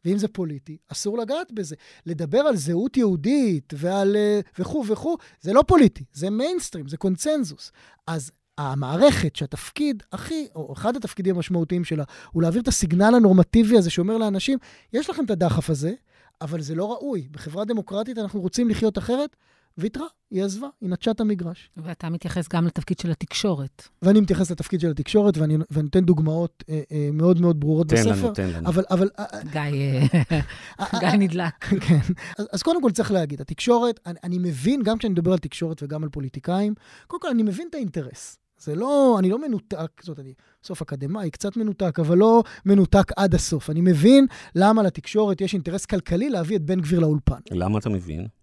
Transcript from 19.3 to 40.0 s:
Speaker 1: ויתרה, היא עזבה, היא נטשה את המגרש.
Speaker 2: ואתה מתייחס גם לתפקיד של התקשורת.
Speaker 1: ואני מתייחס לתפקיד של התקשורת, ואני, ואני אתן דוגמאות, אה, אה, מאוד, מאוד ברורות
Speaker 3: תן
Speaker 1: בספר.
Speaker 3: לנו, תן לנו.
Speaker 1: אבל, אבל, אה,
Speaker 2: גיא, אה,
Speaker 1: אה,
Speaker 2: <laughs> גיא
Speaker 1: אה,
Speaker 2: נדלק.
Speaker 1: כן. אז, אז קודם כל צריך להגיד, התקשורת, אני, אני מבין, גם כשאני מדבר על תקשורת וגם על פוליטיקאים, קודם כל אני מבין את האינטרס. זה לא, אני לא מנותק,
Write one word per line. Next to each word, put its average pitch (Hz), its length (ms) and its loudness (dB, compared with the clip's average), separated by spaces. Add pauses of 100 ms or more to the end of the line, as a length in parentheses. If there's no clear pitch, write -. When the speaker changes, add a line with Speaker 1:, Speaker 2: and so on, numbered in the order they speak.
Speaker 1:
ויתרה, 220 280 -6 (260)
היא 190 120 -2
עזבה, 202 240 -8 (140)
היא 190 80 -6
נטשה 180 220 -2
את 214 100 -4
המגרש. 175 560 -4
Speaker 2:
ואתה 165 320 -10
מתייחס 170 380 -6
גם 170 180 0
לתפקיד 170 340 -4
של 175 120 -4
התקשורת. 156 760 -6 (140)
Speaker 1:
ואני 202 200 6
מתייחס 180 300 0
לתפקיד 175 300 -4
של 165 100 0
התקשורת, 185 460 2
ואני, 156 200 2 (140)
ואני 151 160 -2
אתן 185 180 2
דוגמאות, 160 640 0
אה, 156 120 -4 (100)
אה, 147 220 -2
מאוד, 170 280 4
מאוד 165 180 4
ברורות 156 300 2
Speaker 3:
תן 123 60 4
Speaker 1:
בספר. 113 160 4
Speaker 3:
לנו, 98 220 0
תן 95 160 -2
לנו. 82 180 -4
Speaker 1:
אבל, 180 220 0
אבל, 190 200 2 (100)
אה, 208 60 -8 (260)
Speaker 2:
גיא, 151 100 -4
אה, 139 440 0 (760)
Speaker 1:
אה, 214 200 -4
Speaker 2:
<laughs> - 0 -
גיא 247 80 0
Speaker 1:
אה, 190 100 4
Speaker 2:
נדלק. 175 480 -2
Speaker 1:
כן. 170 340 2 (400)
אז, 208 120 -6
אז 196 120 -6
קודם 330 180 0
כל 247 100 2
צריך 214 200 -2
להגיד, 151 300 -2
התקשורת, 233 640 0
אני, 175 180 -12
אני 175 140 -4
מבין, 180 460 -2
גם 220 140 0
כשאני 190 140 -4
מדבר 170 200 0
על 185 60 2
תקשורת 160 460 -8
וגם 151 200 -8
על 151 60 -6
פוליטיקאים, 165 640 -4 (340)
קודם - 140 -12
כל 339 80 -6
אני 226 140 2
מבין 214 260 -4
את 330 60 -14
האינטרס. 165 640 -10 (240)
זה 151 140 -8
לא, 262 440 4
אני 185 100 2
לא 233 120 -2
מנותק, 185 600 -8